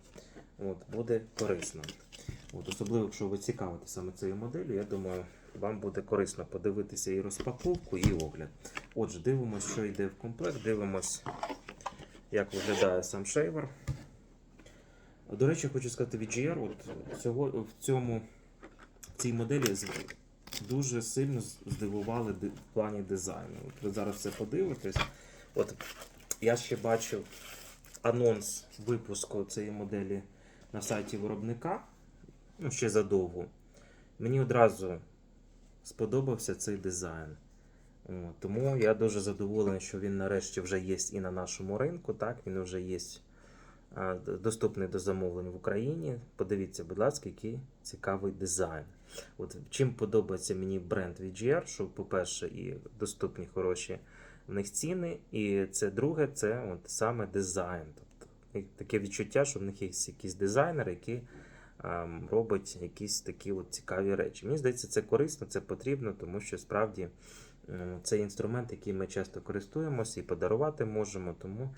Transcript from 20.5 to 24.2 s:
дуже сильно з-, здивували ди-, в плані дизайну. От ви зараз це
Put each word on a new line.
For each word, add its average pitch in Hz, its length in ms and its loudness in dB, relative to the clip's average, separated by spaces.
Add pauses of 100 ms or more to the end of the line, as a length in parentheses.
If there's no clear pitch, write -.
дуже 123 340 2
сильно 135 380 0
з-, - 260 -8
здивували 104 680 0
ди-, 92 160 -4
в - 240 -12
плані 104 300 2
дизайну. 87 540 -4 (120)
От - 140 -14
ви 101 80 0
зараз 101 260 0
це 101 140 -4